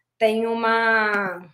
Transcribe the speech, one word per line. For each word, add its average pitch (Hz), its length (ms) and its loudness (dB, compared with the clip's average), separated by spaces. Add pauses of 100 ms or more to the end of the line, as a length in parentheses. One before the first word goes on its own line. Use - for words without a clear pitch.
(180)
tem 226 300 0
uma, 220 1080 0